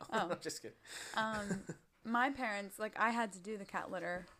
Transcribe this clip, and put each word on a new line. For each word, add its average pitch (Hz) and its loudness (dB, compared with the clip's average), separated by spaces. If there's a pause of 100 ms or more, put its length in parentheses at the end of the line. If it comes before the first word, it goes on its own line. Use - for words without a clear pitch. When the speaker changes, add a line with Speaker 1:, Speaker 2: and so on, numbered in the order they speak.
Speaker 1:
<laughs> - -8
Speaker 2:
Oh. 208 4
Speaker 1:
I'm - 0
just - -4
kidding. - -10 (380)
Speaker 2:
Um, 208 0 (200)
Speaker 1:
<laughs> - -20
Speaker 2:
my 240 6
parents, 214 -2
like, 214 -2
I 214 8
had 226 2
to 185 -12
do 208 -6
the 196 -6
cat - -4
litter 180 -2 (140)